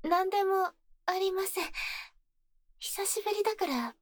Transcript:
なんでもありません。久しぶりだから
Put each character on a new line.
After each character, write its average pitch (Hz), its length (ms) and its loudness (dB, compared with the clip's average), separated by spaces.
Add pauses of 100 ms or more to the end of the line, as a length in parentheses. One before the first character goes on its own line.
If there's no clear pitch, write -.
な 349 160 4
ん 381 60 0
で 403 140 2
も 381 280 2 (340)
あ 370 80 0
り 381 180 0
ま 381 160 -2
せ 359 160 -2
ん。 - 80 -6 (1080)
久 - 260 -4
し 415 160 0
ぶ 415 100 0
り 403 120 2
だ 440 120 4
か 381 100 0
ら 240 360 -2